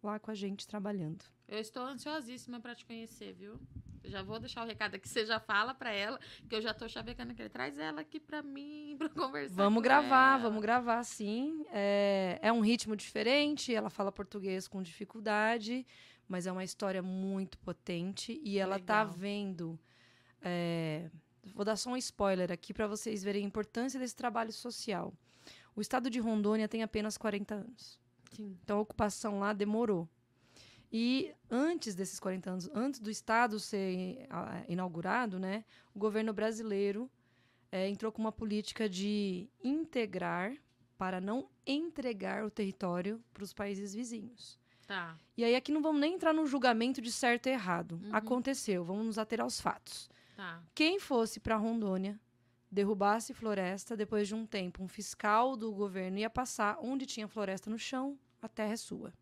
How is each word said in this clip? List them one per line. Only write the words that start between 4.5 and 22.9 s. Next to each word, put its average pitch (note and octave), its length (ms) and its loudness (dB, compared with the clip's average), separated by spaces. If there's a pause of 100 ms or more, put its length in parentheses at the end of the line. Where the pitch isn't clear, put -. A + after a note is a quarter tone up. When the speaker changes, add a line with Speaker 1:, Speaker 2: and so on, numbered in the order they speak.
Speaker 2:
o - 20 -6
recado G#3 300 -2
aqui, - 120 -10
você A3+ 160 2
já A3 140 2
fala A3 360 2
pra B3 180 -4
ela, G#3 260 -2 (300)
que A#3 80 -4
eu A3 40 2
já A3 140 0
tô A3+ 140 -8
chavecando A#3+ 440 -8
aqui. A3+ 160 -10
Traz C4 300 -6
ela D#4 220 -4
aqui D#4 180 -10
pra D4+ 240 -8
mim, D4 520 -10
<laughs> C4+ 40 -12
pra D#4 80 -2
eu D4+ 40 -2
conversar C4+ 440 -4
Speaker 1:
Vamos G3+ 240 6
Speaker 2:
com A3+ 40 4
Speaker 1:
gravar, C4+ 520 8
Speaker 2:
ela. B3+ 80 2
Speaker 1:
vamos G#3+ 180 2
gravar, A#3 440 2
sim. C4 680 -4
É, G3+ 720 4
é A3 100 6
um A#3+ 80 6
ritmo A3 360 4
diferente, C4+ 760 2
ela A3 180 2
fala G3 200 -2
português F#3+ 560 -4
com F#3+ 160 -6
dificuldade, A3 1040 0 (400)
mas F3+ 220 -2
é F#3 40 -2
uma F#3 120 -2
história F#3+ 380 -2
muito F#3+ 560 -2
potente F3+ 840 -4
e G3 140 0
ela F#3+ 220 2
tá G#3+ 240 4
Speaker 2:
Legal. G3 120 -6
Speaker 1:
vendo, F#3+ 640 -4 (640)
é, E3+ 680 0 (460)
vou G#3 100 -2
dar G#3+ 120 2
só B3 140 -4
um B3+ 60 0
spoiler F#3+ 540 2
aqui F3 240 -6
pra A3 140 0
vocês G#3 340 -4